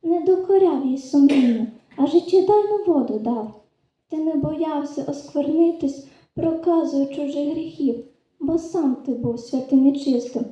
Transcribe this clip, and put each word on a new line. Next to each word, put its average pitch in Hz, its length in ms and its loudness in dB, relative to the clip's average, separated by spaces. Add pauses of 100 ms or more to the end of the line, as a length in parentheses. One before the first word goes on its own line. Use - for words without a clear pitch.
не 339 180 0
докоряв 370 640 2
їй 254 120 -2
сумління, 262 680 4 (280)
а 277 120 2
життєдайну 381 800 2
воду 233 320 0
дав. 226 440 -6 (460)
Ти 311 80 -6
не 311 180 -2
боявся 302 720 -4
осквернитись, 302 1000 -2 (280)
проказою 320 720 0
чужих 294 420 -6
гріхів, 285 560 -4 (340)
бо 320 180 -2
сам 302 380 -2 (100)
ти 262 80 -4
був 233 260 -4
святим 262 480 2
і 285 120 2
чистим, 240 520 -2